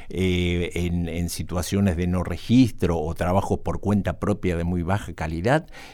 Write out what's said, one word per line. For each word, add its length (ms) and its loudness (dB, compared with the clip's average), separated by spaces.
eh, 640 0
en, 340 0
en 200 -2
situaciones 680 0
de 120 0
no 160 0
registro 760 2
o 160 -4
trabajo 480 0
por 180 -2
cuenta 380 0
propia 380 0
de 80 -2
muy 180 0
baja 300 -2
calidad, 560 0